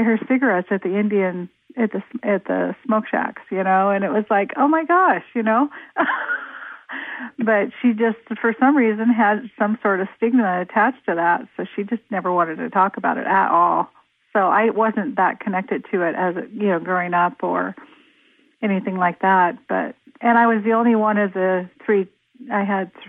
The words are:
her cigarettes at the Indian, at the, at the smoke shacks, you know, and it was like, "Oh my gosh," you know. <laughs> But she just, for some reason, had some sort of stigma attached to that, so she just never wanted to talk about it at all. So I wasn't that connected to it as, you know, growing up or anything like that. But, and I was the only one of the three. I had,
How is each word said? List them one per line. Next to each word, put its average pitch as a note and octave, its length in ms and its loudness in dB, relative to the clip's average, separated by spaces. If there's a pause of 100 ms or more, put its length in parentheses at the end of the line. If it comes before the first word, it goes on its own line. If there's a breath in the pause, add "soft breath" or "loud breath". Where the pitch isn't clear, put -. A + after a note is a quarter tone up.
her A3 240 2
cigarettes B3 440 0
at G3 120 -2
the F#3+ 160 -2
Indian, F#3+ 500 -2 (280)
at A3+ 140 0
the, - 120 -6 (180)
at G3+ 240 -2
the F#3 300 -2 (100)
smoke A3 240 0
shacks, - 400 -4
you F#3+ 140 -2
know, F#3+ 260 2
and G3 140 0
it E3+ 80 -2
was G#3 180 0
like, G3+ 260 0
"Oh C#4 120 2
my D#4+ 180 2
gosh," F4 380 4 (100)
you A#3+ 100 -2
know. A3+ 260 2 (280 loud breath)
<laughs> - 100 0 (1300 loud breath)
But G#3+ 320 0 (120)
she A#3+ 120 4
just, A3+ 240 0 (240)
for A3+ 180 0
some C4+ 160 4
reason, A3+ 380 2
had G#3+ 360 0 (100)
some G#3+ 240 0
sort G3 180 0
of G3 60 -4 (100)
stigma A3 440 0
attached A3 460 -2
to F#3+ 80 -2
that, E3+ 400 0
so - 80 -8 (120)
she G3+ 80 -4
just A3 260 -6
never F3+ 240 -4
wanted E3 240 0
to - 140 -8
talk G3 260 0
about F3 220 -2
it - 80 -6
at F#3+ 240 2
all. E3+ 380 2 (440 soft breath)
So G#3+ 60 0
I G3+ 320 2
wasn't G#3+ 460 -2
that F#3 220 0
connected F#3+ 520 -4
to F#3 100 -2
it E3 140 -2
as, F3+ 200 -2 (160)
you G#3 180 -2
know, F3 100 2
growing F3+ 340 -2
up F3 300 0
or F3+ 320 -4 (880 soft breath)
anything G3 340 -2
like F3+ 240 0
that. F#3 360 4 (100)
But, - 280 -4 (260)
and A#3 180 4
I A#3 80 4
was A3 160 0
the A3+ 100 0
only A#3 220 4
one G#3+ 220 2
of G3+ 160 0
the F#3 360 0 (160)
three. G3 220 2 (440)
I G3+ 120 -2
had, F#3+ 260 -2 (200)